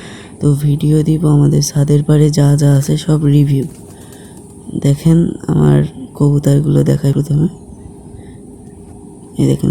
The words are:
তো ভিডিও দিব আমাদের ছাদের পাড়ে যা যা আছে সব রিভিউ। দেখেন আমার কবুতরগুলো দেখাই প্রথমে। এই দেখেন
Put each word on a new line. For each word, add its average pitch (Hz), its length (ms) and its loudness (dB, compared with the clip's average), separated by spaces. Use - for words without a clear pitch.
তো - 80 -2
ভিডিও 151 420 0
দিব 156 200 0
আমাদের 143 260 2
ছাদের 143 420 0
পাড়ে 151 260 2
যা 143 260 2
যা 143 200 2
আছে 139 200 0
সব 151 240 0
রিভিউ। 139 300 2
দেখেন 151 360 2
আমার 147 300 2
কবুতরগুলো 143 680 0
দেখাই 139 220 0
প্রথমে। 147 360 -2
এই 139 80 2
দেখেন 139 240 0